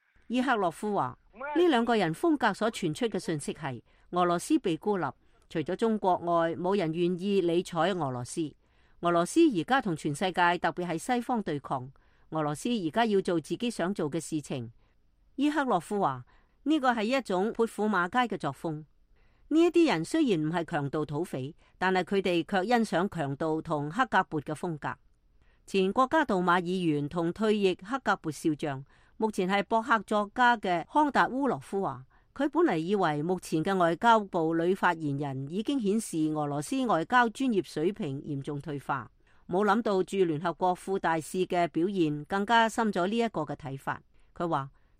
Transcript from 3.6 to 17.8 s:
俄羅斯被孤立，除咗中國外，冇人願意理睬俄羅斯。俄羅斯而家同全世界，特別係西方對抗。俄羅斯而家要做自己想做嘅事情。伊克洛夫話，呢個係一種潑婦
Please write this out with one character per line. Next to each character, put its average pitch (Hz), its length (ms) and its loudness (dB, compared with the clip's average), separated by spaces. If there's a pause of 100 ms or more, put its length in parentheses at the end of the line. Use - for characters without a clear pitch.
俄 180 140 2
羅 175 140 4
斯 311 200 2
被 165 180 0
孤 208 200 -2
立， 165 100 -2 (420)
除 170 120 -4
咗 170 160 -4
中 226 220 0
國 185 180 2
外， 170 400 0
冇 180 200 0
人 160 160 0
願 175 240 0
意 196 240 0
理 170 220 2
睬 175 280 0
俄 165 200 -2
羅 123 140 -6
斯。 156 280 -6 (480)
俄 170 120 2
羅 170 120 4
斯 320 160 2 (160)
而 156 60 2
家 269 180 2
同 180 140 -2
全 151 180 -4
世 143 200 -4
界， 175 260 4
特 165 140 0
別 175 160 -6
係 165 100 -2
西 240 220 -2
方 233 200 -2
對 151 200 -4
抗。 131 280 -6 (420)
俄 160 120 -2
羅 147 120 0
斯 185 160 -6
而 190 200 -2
家 226 140 2
要 202 160 2
做 175 180 0
自 165 180 -4
己 240 140 -4
想 185 240 -4
做 156 160 -4
嘅 156 80 -4
事 156 220 -6
情。 120 320 -8 (640)
伊 285 140 0
克 294 140 0
洛 240 140 2
夫 202 220 -4
話， 135 240 -2 (380)
呢 302 180 2
個 254 120 4
係 226 100 -2
一 254 180 0
種 196 320 0
潑 226 140 0
婦 214 200 -2